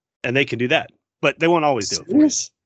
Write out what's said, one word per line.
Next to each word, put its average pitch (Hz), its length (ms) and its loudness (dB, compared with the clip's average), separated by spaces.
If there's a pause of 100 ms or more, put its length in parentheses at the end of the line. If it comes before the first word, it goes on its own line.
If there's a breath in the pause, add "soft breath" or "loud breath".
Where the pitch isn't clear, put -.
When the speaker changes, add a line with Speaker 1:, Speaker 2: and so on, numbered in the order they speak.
(260)
Speaker 1:
And 123 100 -4
they 139 80 2
can 127 160 -6
do 123 80 -2
that. 151 240 -2 (300)
But 143 180 -2
they 160 80 2
won't 170 160 2
always 131 260 0
do - 120 -6
it - 40 -20
for 175 60 -10
you. 247 60 2
Speaker 2:
Serious? - 340 2 (140)